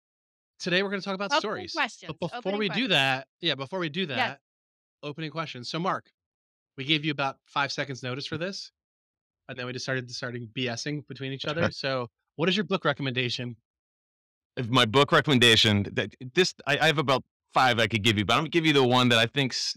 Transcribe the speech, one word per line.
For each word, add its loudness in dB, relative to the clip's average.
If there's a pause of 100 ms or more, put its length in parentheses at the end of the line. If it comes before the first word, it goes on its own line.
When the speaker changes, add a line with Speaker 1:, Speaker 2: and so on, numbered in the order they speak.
(580)
Speaker 1:
today 0
we're -2
gonna -4
talk -6
about -6
Speaker 2:
Opening 4
Speaker 1:
stories. -6
But -2
Speaker 2:
questions. -6
Speaker 1:
before -6
Speaker 2:
Opening -2
Speaker 1:
we 0
do -6
Speaker 2:
questions. -2
Speaker 1:
that, 2 (140)
yeah, 0
before -6
we -2
do -6
Speaker 2:
Yes. -2
Speaker 1:
that, -4 (600)
opening -8
question. -8
So, -6
Mark, -4 (680)
we -8
gave 2
you 0
about -4
five -2
seconds -6
notice -6
for -6
this, -8 (760)
and -12
then -6
we -6
decided -4
to -14
starting -8
B -4
S -6
ing -6
between -8
each -10
other. -2
Speaker 3:
<laughs> -8
Speaker 1:
So -4 (280)
what 0
is 2
your 0
book -2
recommendation? -2 (1000)
Speaker 3:
If -4
my 6
book 4
recommendation, 6
that, -4 (200)
this, 2 (120)
I, 0
I 2
have 2
about 2 (320)
five 4
I 4
could 0
give 2
you, 2
but 2
I'm 4
gonna -2
give 2
you 6
the 6
one 4
that 6
I 4
think -2
s-, -4